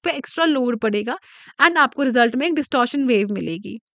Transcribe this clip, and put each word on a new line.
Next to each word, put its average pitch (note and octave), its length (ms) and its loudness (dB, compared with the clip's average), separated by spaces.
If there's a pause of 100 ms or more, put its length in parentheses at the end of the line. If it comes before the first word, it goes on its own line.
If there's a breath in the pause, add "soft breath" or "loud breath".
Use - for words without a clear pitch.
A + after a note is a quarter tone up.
पे E4+ 80 -2
एक्स्ट्रा D#4+ 340 -4
लोड B3 340 0
पड़ेगा A3 380 -2 (440 loud breath)
and E4+ 160 4
आपको C#4+ 260 2
रिजल्ट A#3+ 320 2
में C#4+ 120 -2
एक E4+ 60 0
डिस्टॉर्शन C#4 520 0
वेव G#3+ 260 2
मिलेगी, F#3+ 480 -6 (160)